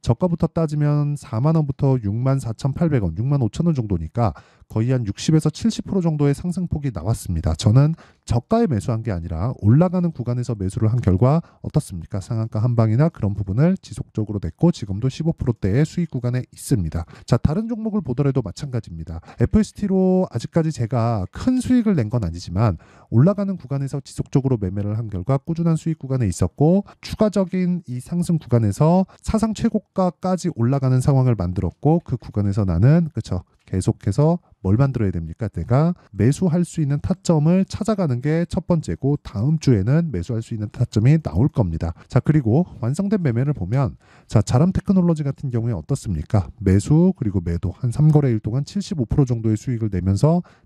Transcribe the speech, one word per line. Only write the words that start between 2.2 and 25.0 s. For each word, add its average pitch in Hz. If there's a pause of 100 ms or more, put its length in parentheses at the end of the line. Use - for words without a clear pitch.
사천팔백 135
원, 82
육만 139
오천 123
원 170
정도니까 101 (360)
거의 113
한 127
육십에서 156
칠십 -
프로 196
정도의 147
상승폭이 165
나왔습니다. 82
저는 139 (300)
저가에 226
매수한 113
게 110
아니라 85
올라가는 170
구간에서 120
매수를 101
한 123
결과 120 (200)
어떻습니까? -
상한가 113
한방이나 117
그런 101
부분을 110
지속적으로 -
냈고 165
지금도 104
십오 160
프로 123
대의 110
수익 -
구간에 123
있습니다. 85 (200)
자, 123
다른 214
종목을 214
보더라도 135
마찬가지입니다. 90 (180)
에프에스티로 185
아직까지 -
제가 113
큰 254
수익을 226
낸 120
건 113
아니지만 87 (320)
올라가는 190
구간에서 139
지속적으로 131
매매를 101
한 113